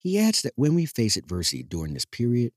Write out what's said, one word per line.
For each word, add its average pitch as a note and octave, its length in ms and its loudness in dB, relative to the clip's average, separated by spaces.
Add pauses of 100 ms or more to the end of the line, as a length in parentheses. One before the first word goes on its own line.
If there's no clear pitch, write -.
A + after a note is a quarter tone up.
He F#3 160 -2
adds G#3+ 260 4
that - 120 -4
when D3+ 220 4
we E3 100 2
face A2+ 300 0
adversity F2 480 -4
during D#2 280 -6
this C#2 120 -6
period A#2+ 520 -2